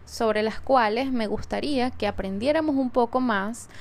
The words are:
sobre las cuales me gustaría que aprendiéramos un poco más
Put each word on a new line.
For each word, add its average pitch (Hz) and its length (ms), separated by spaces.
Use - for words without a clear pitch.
sobre 214 360
las 214 200
cuales 254 500
me 226 160
gustaría 247 640
que - 160
aprendiéramos 240 680
un 262 140
poco 240 300
más 226 500